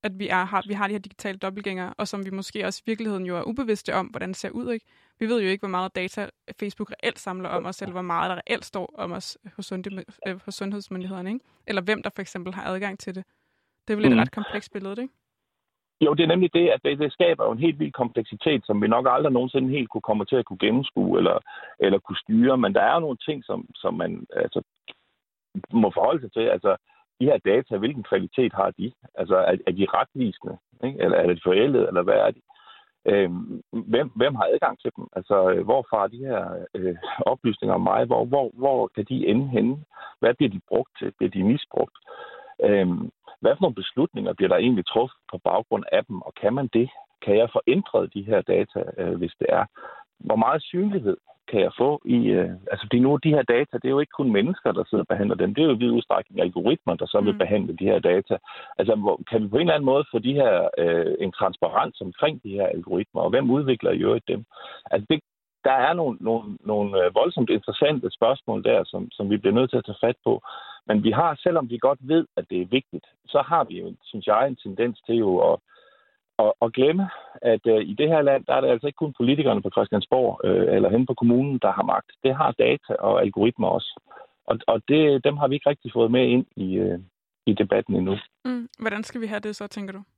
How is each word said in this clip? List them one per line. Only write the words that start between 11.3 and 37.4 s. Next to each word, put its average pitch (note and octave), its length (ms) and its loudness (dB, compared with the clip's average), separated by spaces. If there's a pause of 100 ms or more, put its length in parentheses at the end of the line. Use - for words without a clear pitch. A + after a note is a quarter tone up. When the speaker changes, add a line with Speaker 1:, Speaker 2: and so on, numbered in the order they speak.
Speaker 1:
ikke? B3+ 120 -10 (220)
Eller G3 140 -4
hvem G3+ 220 -2
der G#3 120 -6
for G3 60 -12
eksempel F3+ 320 -12
har F3+ 100 -12 (100)
adgang F#3+ 260 -8
til F3+ 160 -12
det. F#3+ 80 -12 (640)
Det A3 60 -2
er G#3 40 -2
vel - 80 2
et C3 60 6
Speaker 2:
Mm. B2 80 6
Speaker 1:
ret - 120 0
komplekst - 420 -10
billede, G3+ 280 -10
ikke? C4 120 -12 (880)
Speaker 2:
Jo, D3+ 120 4
det D#3 100 2
er D#3 40 4
nemlig F3 260 2
det, E3+ 160 6
at D3+ 160 2
det, C#3+ 140 0
det D3 140 -2
skaber E3+ 320 2
jo A2 60 2
en A2+ 140 -4
helt D3+ 140 0
vild D3+ 120 -2
kompleksitet, A#2+ 720 -2
som G#2 160 0
vi A2 60 2
nok A#2+ 220 4
aldrig C#3 240 2
nogensinde B2+ 360 0
helt C3+ 200 -2
kunne A2 200 -6
komme G#2+ 160 0
til - 100 0
at A#2+ 100 2
kunne F#2 200 -12
gennemskue G2+ 520 2
eller, F2+ 220 4 (400)
eller G2 200 4
kunne - 180 -8
styre. A#2+ 400 2
Men G2+ 180 2
der G2 60 6
er A#2 120 4
jo E3+ 60 2
nogle D3 180 -4
ting, D3 280 -8
som, F#2+ 300 -6
som F#2 180 -4
man, F2 320 -6 (100)
altså, - 260 -2 (1120)
må G#2+ 180 4
forholde C#3+ 300 2
sig A2 120 -14
til. A2+ 80 -2 (140)
Altså, F#2+ 200 2 (440)
de B2+ 60 2
her C3+ 120 4
data, G#2+ 400 0
hvilken A#2+ 260 -4
kvalitet G2+ 500 0
har G2 180 0
de? - 200 -8 (240)
Altså, F#2 200 0
er, F2+ 200 4 (120)
er F#2 40 0
de F#2 220 0
retvisende, G2+ 640 -4 (260)
ikke? C3 160 -6
Eller F2+ 180 2
er F2 160 4
de E2+ 100 -4
forældede, G#2 440 2
eller F2+ 140 0
hvad G2 140 2
er G#2 160 4
de? - 100 -16 (640)
Øhm, F#2 560 0 (100)
hvem, A#2 440 -2
hvem B2+ 200 0
har F#2+ 180 0
adgang C3 260 -2
til A#2+ 160 -6
dem? - 100 -14 (100)
Altså, F#2 340 2
øh, F#2 140 2
hvorfra A2+ 400 0
er G2 40 -2
de A#2 100 -8
her, F#2 560 -6
øh, F#2 220 -4 (300)
oplysninger A2 500 0